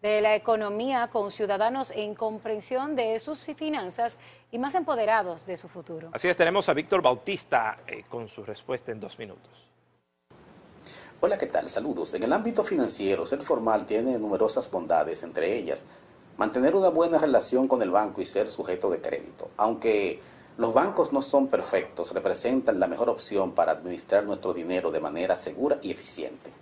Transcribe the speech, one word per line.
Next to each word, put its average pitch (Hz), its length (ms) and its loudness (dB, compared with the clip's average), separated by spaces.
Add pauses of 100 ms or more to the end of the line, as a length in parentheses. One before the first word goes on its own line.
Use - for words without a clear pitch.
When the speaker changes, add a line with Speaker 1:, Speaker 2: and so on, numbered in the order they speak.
Speaker 1:
de 214 180 2
la 214 140 4
economía 220 720 0
con 202 220 -2
ciudadanos 220 600 0
en 208 240 -6
comprensión 226 800 -4
de 226 240 0
sus 294 220 -8 (160)
finanzas 233 640 -4 (340)
y 233 60 -6
más 269 160 -4
empoderados 220 720 0
de 185 100 -8
su 175 100 -14
futuro. 165 460 -14
Speaker 2:
Así - 160 0
es, 175 80 4
tenemos 180 320 4
a 160 60 6
Víctor 175 260 2
Bautista, 123 840 2
eh, - 200 -12
con 117 220 -8
su 104 160 -12
respuesta 117 480 -6
en 110 80 -8
dos - 180 -8
minutos. - 520 -16 (1500)
Speaker 3:
Hola, 196 180 2
¿qué - 80 0
tal? - 240 -2
Saludos. - 420 -4
En - 100 -2
el 123 120 2
ámbito 220 300 0
financiero, 98 600 0
ser - 160 -4
formal 113 460 0
tiene 117 320 0
numerosas 107 520 0
bondades, 80 520 0
entre 85 340 -2
ellas 82 300 -4 (500)
mantener 127 400 2
una 190 140 6
buena 165 260 4
relación 135 500 4
con 131 140 2
el 98 100 0
banco 101 300 2
y 92 60 -2
ser 104 240 0
sujeto 95 400 -2
de 85 100 0
crédito. - 560 -8
Aunque 107 640 2 (380)
los 117 160 0
bancos 160 400 4
no 135 80 2
son 139 260 4
perfectos, - 640 0
representan 101 680 0
la 92 100 2
mejor 113 200 0
opción 98 440 0
para 82 200 4
administrar 90 520 0
nuestro 95 280 -4
dinero 85 380 -2
de 78 100 -2
manera 82 340 -2
segura 139 480 -2
y 87 100 -6
eficiente. - 680 -10